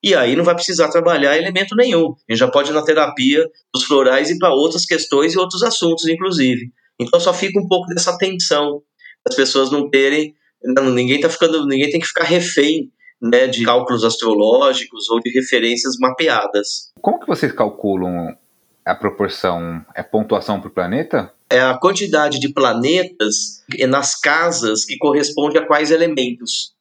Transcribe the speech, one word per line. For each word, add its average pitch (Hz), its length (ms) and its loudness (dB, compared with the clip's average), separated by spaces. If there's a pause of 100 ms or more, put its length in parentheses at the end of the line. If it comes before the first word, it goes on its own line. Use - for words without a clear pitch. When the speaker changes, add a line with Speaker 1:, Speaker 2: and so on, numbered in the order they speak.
Speaker 1:
E 202 100 2
aí 127 220 2
não 170 80 2
vai 175 120 4
precisar 170 340 0
trabalhar 160 480 2
elemento 190 380 -2
nenhum. 202 380 2 (160)
A - 20 -2
gente 113 80 0
já 127 100 4
pode 143 220 0
ir - 20 -4
na 151 100 0
terapia 151 600 2 (280)
dos 160 100 -2
florais 139 460 4
e 170 80 -2
pra 170 160 4
outras 160 320 0
questões 156 480 0
e 185 60 0
outros 180 240 -2
assuntos, 165 440 0
inclusive. 147 640 -2 (280)
Então 120 200 2
só 170 140 2
fica 185 260 -2
um 175 80 -4
pouco 175 200 0
dessa 170 300 -2
tensão, 151 640 -2 (460)
das 131 80 -4
pessoas 135 360 2
não 143 180 -2
terem, 143 440 0 (300)
não, 131 260 2
ninguém 123 300 2
tá 160 100 2
ficando, 160 380 0
ninguém 139 220 0
tem 165 100 -2
que 160 80 -6
ficar - 160 -2
refém, 160 680 0 (300)
né, 123 260 4
de 120 180 -2
cálculos 120 380 0
astrológicos 113 1040 2
ou 113 100 2
de 117 120 -6
referências 123 680 -2
mapeadas. 120 920 -2 (100)
Speaker 2:
Como 339 180 0
que - 80 -12
vocês 147 240 -2
calculam 92 840 -4 (500)
a 90 100 -2
proporção? 85 880 -4 (120)
É - 80 -8
pontuação 107 580 -2
por 98 100 -14
planeta? 101 640 -4 (160)
Speaker 1:
É 127 100 4
a 127 180 0
quantidade 156 600 0
de 135 140 -4
planetas 127 1120 -2 (240)
nas 135 320 0
casas 147 680 0
que - 120 -10
corresponde 147 600 0
a 156 80 0
quais 151 260 0
elementos. 131 880 -2